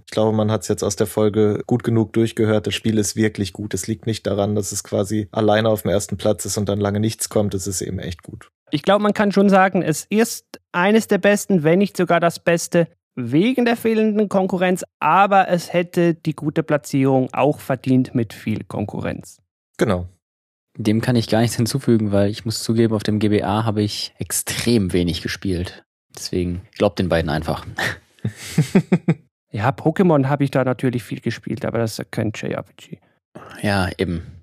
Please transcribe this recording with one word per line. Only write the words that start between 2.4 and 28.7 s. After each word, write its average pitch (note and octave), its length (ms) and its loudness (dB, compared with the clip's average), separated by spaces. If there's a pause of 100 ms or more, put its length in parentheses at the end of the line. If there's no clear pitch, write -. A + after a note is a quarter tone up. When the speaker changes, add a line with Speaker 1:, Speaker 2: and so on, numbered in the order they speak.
Speaker 1:
Das G#2 80 -2
Spiel A2 240 0
ist G#2 160 -2
wirklich G#2+ 380 -2
gut. G2+ 220 -8
Es F#2+ 120 -8
liegt A2 220 -6
nicht G#2+ 180 -6
daran, G2+ 300 0
dass G#2 160 -4
es G2 100 -8
quasi G#2+ 480 -2
alleine A2 380 2
auf G#2+ 140 0
dem E2+ 100 0
ersten G2+ 240 -2
Platz G#2+ 300 -2
ist G2 120 -4
und G2+ 100 -2
dann G2+ 120 -2
lange G2+ 180 0
nichts A2 300 -2
kommt. G#2 260 0
Es G2 140 -6
ist F#2+ 120 -6
eben - 200 -8
echt - 240 -10
gut. - 260 -18 (220)
Speaker 2:
Ich D3 100 -2
glaube, G#3 220 4
man G#3 100 2
kann G3+ 160 2
schon G3 180 4
sagen, F#3+ 340 4
es D3+ 280 -2
ist A3 340 -2 (280)
eines G#3 340 2
der G#3 120 2
besten, G3+ 440 2
wenn D#3+ 160 4
nicht G3+ 180 0
sogar F3 220 2
das E3+ 220 0
Beste, E3+ 480 0 (260)
wegen E3+ 500 0
der A#3 120 0
fehlenden A3 520 0
Konkurrenz. F#3 540 0 (160)
Aber F#3+ 480 4
es F3 260 -2
hätte F3 420 2
die D#3+ 200 -4
gute D#3 300 -2
Platzierung C3+ 680 0
auch C#3+ 280 0
verdient B2+ 560 0
mit A#2 160 -2
viel - 320 -6
Konkurrenz. - 760 -8 (380)
Speaker 1:
Genau. F2+ 300 0 (680)
Speaker 3:
Dem G#2+ 240 2
kann B2+ 140 0
ich A2+ 140 2
gar A2 120 2
nichts A#2 140 0
hinzufügen, A2+ 560 0
weil G2+ 200 2
ich - 140 -12
muss A2 200 -6
zugeben, A2+ 300 2
auf G#2 100 -2
dem G#2+ 160 0
G G#2+ 80 2
B G2+ 160 2
A G#2+ 180 0
habe G#2+ 180 0
ich - 380 -4
extrem - 720 -2
wenig F2 300 0
gespielt. - 640 -6 (320)
Deswegen F2 460 -4 (140)
glaubt G#2 220 2
den F#2+ 100 0
beiden D#2+ 220 0
einfach. D#2 400 -4
<laughs> - 40 -16 (1800)